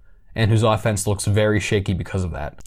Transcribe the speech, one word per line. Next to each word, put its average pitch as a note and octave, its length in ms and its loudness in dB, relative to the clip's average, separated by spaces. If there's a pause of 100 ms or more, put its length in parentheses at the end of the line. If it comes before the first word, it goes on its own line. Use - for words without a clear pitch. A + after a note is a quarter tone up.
(340)
and A2 160 2
whose A2 120 4
offense A2 440 0
looks G2+ 200 -2
very G#2+ 340 4
shaky G2+ 320 0
because F#2 320 -4
of E2+ 60 -6
that. D2 360 -10